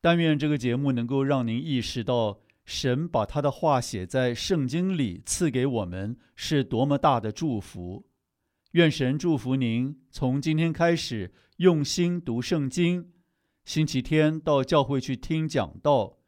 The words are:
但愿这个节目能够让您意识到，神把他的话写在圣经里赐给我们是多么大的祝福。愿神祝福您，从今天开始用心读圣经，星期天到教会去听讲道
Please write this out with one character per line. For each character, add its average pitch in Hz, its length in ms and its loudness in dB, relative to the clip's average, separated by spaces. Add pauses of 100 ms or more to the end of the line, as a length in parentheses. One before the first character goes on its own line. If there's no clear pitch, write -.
但 170 160 4
愿 160 200 4
这 147 80 0
个 147 120 2
节 120 180 0
目 139 160 0
能 120 140 0
够 135 180 0
让 135 240 0
您 113 100 -2
意 143 220 -2
识 113 240 -6
到， 113 380 -2 (240)
神 143 420 -2
把 110 160 0
他 147 160 -4
的 123 100 2
话 143 300 2
写 92 260 -6
在 127 280 0
圣 143 340 -2
经 180 300 -2
里 104 260 -4
赐 - 260 0
给 123 140 0
我 117 220 -2
们 95 320 -6 (180)
是 147 260 0
多 123 220 0
么 143 140 0
大 139 200 4
的 107 140 -4
祝 143 260 -4
福。 90 520 -12 (600)
愿 165 180 6
神 139 280 0
祝 165 200 0
福 123 180 -2
您， 127 420 -2 (120)
从 135 300 -2
今 156 140 0
天 165 180 2
开 170 220 2
始 107 380 -6 (240)
用 170 280 4
心 175 360 0
读 123 200 -4
圣 139 300 0
经， 175 420 0 (520)
星 156 200 0
期 131 160 -2
天 156 400 2
到 143 220 2
教 143 220 2
会 135 160 0
去 127 160 -6
听 160 320 -4
讲 101 340 -4
道 127 460 0